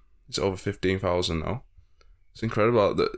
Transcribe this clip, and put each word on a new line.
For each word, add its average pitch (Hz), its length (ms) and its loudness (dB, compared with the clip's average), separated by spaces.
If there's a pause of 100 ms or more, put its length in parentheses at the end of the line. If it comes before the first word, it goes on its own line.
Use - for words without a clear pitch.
(280)
it's 131 100 -6
over 95 180 0
fifteen 95 420 -2
thousand 87 420 0
now. 87 240 -4 (680)
It's - 100 -18
incredible 110 520 2
that, - 240 0